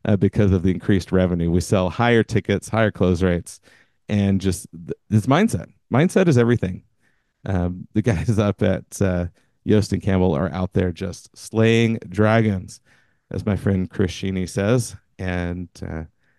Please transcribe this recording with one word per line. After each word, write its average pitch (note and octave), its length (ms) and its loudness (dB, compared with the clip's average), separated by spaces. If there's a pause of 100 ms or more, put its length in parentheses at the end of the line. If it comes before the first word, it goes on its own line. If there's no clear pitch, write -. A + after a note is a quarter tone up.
uh, G#2 120 2
because G2 360 2
of F2+ 100 2
the F#2 80 2
increased F#2 400 0
revenue. F2 400 2
We F2 100 2
sell F#2 300 0
higher A#2 320 2
tickets, G2+ 460 -2
higher G#2+ 240 0
close F2+ 300 0
rates, F2 380 -2 (480)
and G2 320 0
just F#2 320 -4
th-, E2 240 -12 (120)
this G2+ 180 0
mindset. C#3+ 400 0 (260)
Mindset F3 360 2
is B2 100 6
everything. A#2 460 0 (600)
Um, F2+ 500 -4
the G#2+ 80 0
guys G2+ 360 0
<laughs> - 0 -
up G#2 240 0
at, - 380 -2
uh, F2+ 260 0 (380)
Yost G2+ 280 2
and F2+ 100 -2
Campbell F#2 320 2
are D2 180 -2
out F#2 220 -6
there F#2 180 0
just - 440 -12
slaying A2+ 600 2 (100)
dragons, G#2 720 0 (500)
as - 160 -6
my G2 100 -2
friend F#2+ 340 -2
Chris F#2 220 -2
Sheeny F#2 360 -6
says. A2+ 460 -2 (240)
And, F2+ 500 -6 (160)
uh, D#2+ 200 -10 (340)